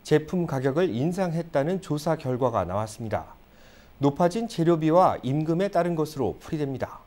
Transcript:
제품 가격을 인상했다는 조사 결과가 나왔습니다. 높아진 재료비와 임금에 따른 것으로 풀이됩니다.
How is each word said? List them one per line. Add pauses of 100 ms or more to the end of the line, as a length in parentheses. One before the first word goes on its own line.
제품
가격을
인상했다는
조사
결과가
나왔습니다. (640)
높아진
재료비와
임금에
따른
것으로
풀이됩니다.